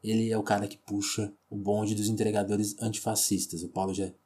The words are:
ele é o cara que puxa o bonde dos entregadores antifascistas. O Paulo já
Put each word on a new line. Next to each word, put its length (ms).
ele 300
é 60
o 40
cara 280
que 80
puxa 560
o 80
bonde 360
dos 140
entregadores 720
antifascistas. 800
O 60
Paulo 260
já 160